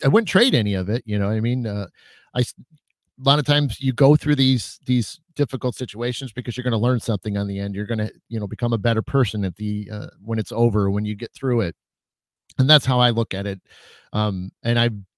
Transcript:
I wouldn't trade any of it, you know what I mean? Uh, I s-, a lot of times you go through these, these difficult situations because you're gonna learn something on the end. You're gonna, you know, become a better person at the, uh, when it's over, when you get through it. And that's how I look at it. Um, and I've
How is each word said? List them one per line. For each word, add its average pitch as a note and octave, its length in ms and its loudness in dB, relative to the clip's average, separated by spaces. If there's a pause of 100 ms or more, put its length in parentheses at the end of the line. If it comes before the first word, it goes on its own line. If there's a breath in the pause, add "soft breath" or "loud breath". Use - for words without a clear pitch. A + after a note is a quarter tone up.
I C#3+ 40 0
wouldn't F#3+ 200 4
trade A#3 260 2
any G#2 200 2
of F#2+ 160 -2
it, A2+ 160 -2
you G#2 120 -2
know G2+ 100 0
what G#2+ 80 -2
I A2 60 -2
mean? A#2+ 240 -2
Uh, G2+ 220 -4 (480 soft breath)
I B2 60 2
s-, - 160 -2
a - 640 -20
lot C#3 160 4
of C#3+ 60 -2
times D3 360 0
you C3+ 120 0
go C3+ 220 6
through D3 200 0
these, C3 500 0
these B2 340 -2 (160)
difficult B2+ 400 -4
situations A#2+ 560 -8
because - 260 -8
you're B2 80 -6
gonna A#2+ 120 0
learn A#2+ 220 2
something G#2 380 -2
on G2+ 100 -2
the G2 120 -4
end. G2+ 140 -6
You're G2+ 120 -6
gonna, A2 260 -2 (180)
you A2+ 100 -6
know, G#2 80 -4
become A#2 260 -2
a A#2 40 2
better A2 240 2
person A2 440 0
at F2+ 100 -4
the, G#2 360 -6
uh, G#2 160 -8 (160)
when A2+ 140 -4
it's G#2+ 140 -4
over, G#2+ 400 4
when G#2 140 -2
you G#2 100 -4
get A2 180 -10
through B2 280 0
it. F2 140 -2 (840)
And C3 100 4
that's D3+ 160 6
how B2+ 140 2
I B2 120 4
look A2 220 -2
at G2 120 -4
it. G2 160 -6 (520 loud breath)
Um, G2+ 380 -2 (120)
and A#2+ 160 0
I've A#2 160 0 (220)